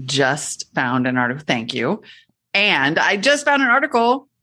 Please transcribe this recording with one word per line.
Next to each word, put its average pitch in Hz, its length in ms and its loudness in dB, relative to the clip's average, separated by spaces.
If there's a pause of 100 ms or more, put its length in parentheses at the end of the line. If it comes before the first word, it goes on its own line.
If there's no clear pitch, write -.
just 135 720 -2
found 127 320 0
an 127 120 0
article. 123 280 -2
Thank 117 280 -4
you. 131 260 -2 (540)
And 165 440 2
I 190 200 2
just 285 260 0
found 285 180 2
an 262 60 2
article, 262 600 0 (140)